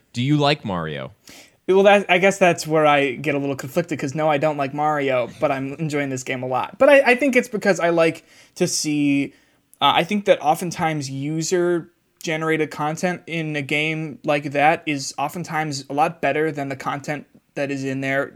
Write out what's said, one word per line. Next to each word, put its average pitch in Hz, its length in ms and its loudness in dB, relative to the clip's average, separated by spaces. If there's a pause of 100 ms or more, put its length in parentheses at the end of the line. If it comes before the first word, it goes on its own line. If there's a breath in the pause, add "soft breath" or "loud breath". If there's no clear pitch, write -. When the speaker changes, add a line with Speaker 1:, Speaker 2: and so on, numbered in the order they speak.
(140)
Speaker 1:
do 123 80 -2
you 147 160 2
like 147 260 2
Mario? 80 480 -6 (560 loud breath)
Speaker 2:
Well, 190 140 6
that, 202 260 6
I 180 80 4
guess 190 220 2
that's 175 280 2
where 156 200 2
I 139 260 4
get 143 220 -4
a 143 40 -2
little 139 160 -4
conflicted, 151 440 -4
'cause 135 160 -6
no, 156 160 0
I 147 80 2
don't 151 180 0
like 139 160 -4
Mario, 143 560 0 (120)
but 143 120 0
I'm 135 220 -6
enjoying 147 340 -4
this 131 140 -6
game 131 200 -6
a 127 40 -6
lot. 127 320 -4
But 269 100 6
I, 277 120 8 (120)
I - 40 6
think 262 200 0
it's 240 120 0
because 196 300 0
I 170 120 0
like 165 340 0 (300 soft breath)
to 180 120 0
see, 143 680 0 (480 soft breath)
uh, 139 120 4
I 165 100 2
think 202 200 -2
that 185 180 4
oftentimes 160 680 -2
user-generated 160 1600 -2
content 160 560 -4
in 156 280 -6
a 147 80 -4
game 156 640 -4
like 147 280 0
that 151 340 2
is 139 300 -6
oftentimes 156 720 -6
a - 60 -8
lot 165 260 0
better 151 300 0
than 139 200 -6
the 131 60 -6
content 143 500 -8 (280)
that 139 160 -4
is 135 140 -4
in 135 160 -4
there, 135 360 -2